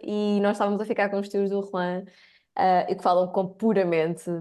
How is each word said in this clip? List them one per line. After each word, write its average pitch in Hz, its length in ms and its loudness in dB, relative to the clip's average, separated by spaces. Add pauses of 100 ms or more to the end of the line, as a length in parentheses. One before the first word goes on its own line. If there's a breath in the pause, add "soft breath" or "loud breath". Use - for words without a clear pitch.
e 208 380 0
nós 202 160 2
estávamos 208 260 0
a - 20 -6
ficar 208 240 0
com 202 120 -2
os 202 80 -6
tios 202 200 0
do 196 140 -2
Juan, 180 420 -4 (520 loud breath)
ah, 185 340 4
e 190 40 -2
que - 80 -12
falam 180 260 4
com 190 200 -2
puramente 175 760 0 (160)